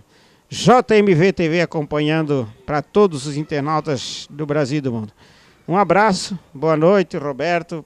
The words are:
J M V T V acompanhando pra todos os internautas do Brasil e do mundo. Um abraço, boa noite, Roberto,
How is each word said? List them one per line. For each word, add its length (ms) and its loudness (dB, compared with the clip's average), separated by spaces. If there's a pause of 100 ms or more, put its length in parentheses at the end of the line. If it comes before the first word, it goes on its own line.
(480)
J 480 4
M 180 4
V 180 4
T 160 -2
V 140 0
acompanhando 840 -2 (200)
pra 160 -4
todos 440 0
os 100 -8
internautas 920 -4
do 160 -10
Brasil 340 -2
e 20 -4
do 120 -4
mundo. 200 -8 (540)
Um 100 -2
abraço, 600 0 (140)
boa 240 0
noite, 400 2
Roberto, 680 -4